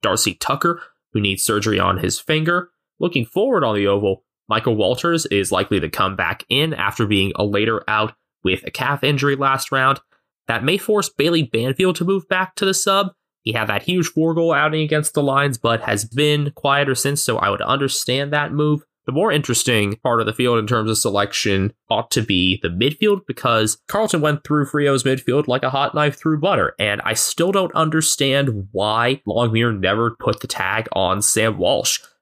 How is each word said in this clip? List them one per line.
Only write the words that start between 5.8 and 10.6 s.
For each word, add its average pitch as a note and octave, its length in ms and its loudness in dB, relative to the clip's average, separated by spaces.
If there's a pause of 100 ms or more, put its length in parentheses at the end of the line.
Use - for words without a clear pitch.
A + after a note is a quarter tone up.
come F#2+ 280 -2
back F2 320 -4
in D3+ 240 0
after G#2 340 -2
being G2 280 2
a G#2 100 0
later G#2 420 0
out G#2+ 260 0 (300)
with F#2 220 0
a - 60 -12
calf C3 340 -2
injury C#3 320 0
last C3+ 340 -2
round. C3+ 300 0 (480)
That A#2 160 -2